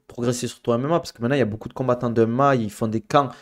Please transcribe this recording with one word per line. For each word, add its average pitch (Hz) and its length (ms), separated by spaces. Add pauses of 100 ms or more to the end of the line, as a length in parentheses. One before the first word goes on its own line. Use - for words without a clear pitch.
progresser 120 420
sur - 120
ton 120 140
M 123 120
M 160 60
A, 170 60
parce - 140
que - 100
maintenant, 127 140
il 139 40
y - 20
a 113 40
beaucoup 107 220
de - 60
combattants 123 360
de 113 120
M 113 80
M 120 100
A, 139 160
ils 110 140
font 113 180
des 110 120
camps 143 280 (140)